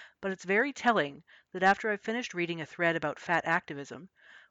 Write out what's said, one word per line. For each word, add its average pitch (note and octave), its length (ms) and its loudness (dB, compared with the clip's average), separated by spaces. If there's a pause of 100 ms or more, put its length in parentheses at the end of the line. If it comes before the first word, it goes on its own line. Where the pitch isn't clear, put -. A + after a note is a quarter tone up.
(220)
but G3 100 -2
it's F#3 140 -8
very A3+ 280 2
telling D#3 500 2 (300)
that F3+ 100 -2
after G3 280 4
I've G3+ 100 -2
finished A#3 320 -4
reading E3+ 280 -2
a D3 40 -8
thread E3+ 300 2
about D3+ 240 -2
fat E3+ 260 0
activism, D3 640 -4 (420)